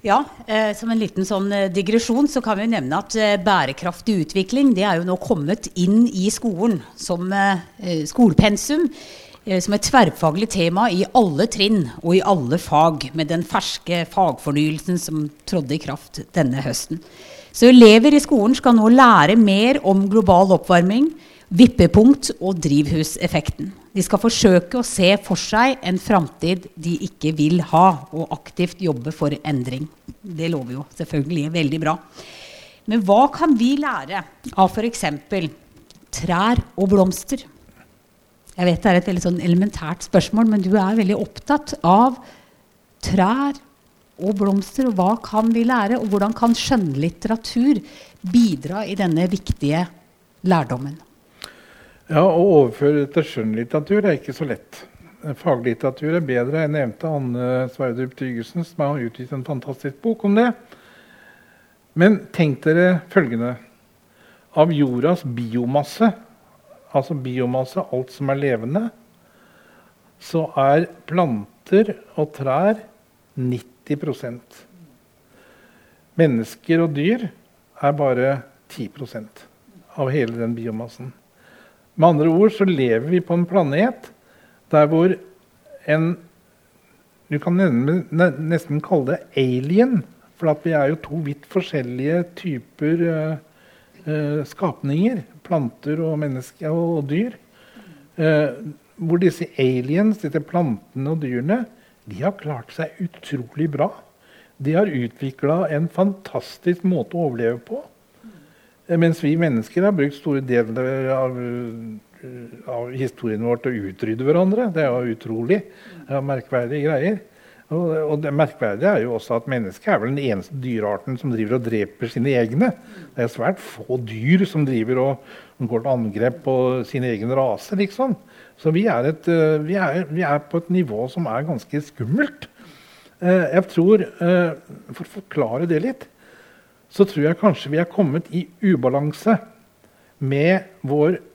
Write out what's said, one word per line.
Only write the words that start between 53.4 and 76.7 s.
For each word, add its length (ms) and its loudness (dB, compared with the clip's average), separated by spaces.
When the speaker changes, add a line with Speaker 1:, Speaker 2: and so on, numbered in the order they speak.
Speaker 2:
er 160 2
ikke 160 -10
så 140 -6
lett. 320 -10
Faglitteratur 800 -2
er 80 -2
bedre. 380 0
Jeg 100 -2
nevnte 320 -4
Anne 440 -4
Sverdrup 480 -6
Thygesen, 480 -6
som 160 -8
har 240 -2
utgitt 240 -12
en 160 -8
fantastisk 560 -10
bok 240 -4
om 80 2
det. 140 2
Men 240 6
tenk 300 0
dere 400 2
følgende. 380 0
Av 160 6
jordas 480 0
biomasse, 840 -2
altså 240 -2
biomasse, 800 -4
alt 160 -6
som 240 -4
er 80 -4
levende, 400 -2
så 300 -4
er 300 4
planter 880 -2
og 160 -4
trær 480 0
nitti 560 -6
prosent. 720 -10
Mennesker 640 2